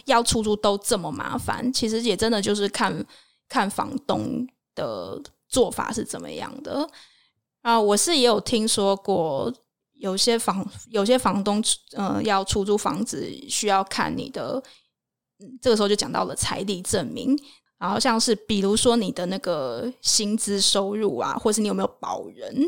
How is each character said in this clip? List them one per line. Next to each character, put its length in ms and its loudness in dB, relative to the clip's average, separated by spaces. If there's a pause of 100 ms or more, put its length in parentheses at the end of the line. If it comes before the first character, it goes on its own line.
要 160 6
出 200 2
租 140 2
都 220 2
这 200 0
么 140 -6
麻 260 -6
烦， 340 -4
其 180 0
实 120 -2
也 140 2
真 140 0
的 120 2
就 120 0
是 160 0
看， 360 -2 (420)
看 220 0
房 360 -4
东 400 -2 (280)
的 480 -6 (260)
做 240 2
法 200 -4
是 120 -4
怎 180 -8
么 80 -12
样 240 -8 (100)
的。 260 -4 (720)
啊， 180 4
我 160 4
是 200 2
也 100 6
有 140 6
听 280 0
说 280 2
过 580 -2 (400)
有 220 -6
些 220 4
房， 280 -2 (240)
有 140 2
些 140 6
房 260 2
东， 200 2 (300)
呃， 300 -2
要 200 2
出 200 0
租 140 4
房 260 -2
子 260 -6 (200)
需 180 -2
要 160 4
看 320 -2
你 140 -6
的， 320 -6 (800)
嗯， 220 -20
这 80 4
个 60 6
时 60 2
候 60 4
就 80 4
讲 160 -2
到 140 0
了 100 -6
财 240 -2
力 220 -4
证 260 -2
明， 300 0 (400)
然 120 -4
后 80 0
像 220 4
是 160 2
比 240 -2
如 160 2
说 220 4
你 160 0
的 140 -6
那 100 -4
个 520 -4 (120)
薪 360 0
资 220 -2
收 340 2
入 260 -2
啊， 160 -2
或 180 0
是 80 0
你 80 -2
有 40 -2
没 80 -2
有 60 0 (140)
保 240 -6 (100)
人。 180 -12 (140)